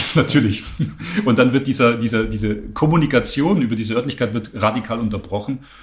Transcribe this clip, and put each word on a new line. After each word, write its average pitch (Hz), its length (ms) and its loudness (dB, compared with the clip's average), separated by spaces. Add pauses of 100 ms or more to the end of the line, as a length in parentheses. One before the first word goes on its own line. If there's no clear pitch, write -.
<laughs> - 120 -4
natürlich. 120 480 2 (600)
Und 117 140 4
dann 123 140 6
wird 135 160 0
dieser, 120 280 4
dieser, 113 280 0
diese 107 320 -2
Kommunikation 147 1080 2
über 113 140 0
diese 110 180 -2
Örtlichkeit 120 400 -2
wird 117 200 -6
radikal 110 440 -2
unterbrochen. 107 600 -4 (220)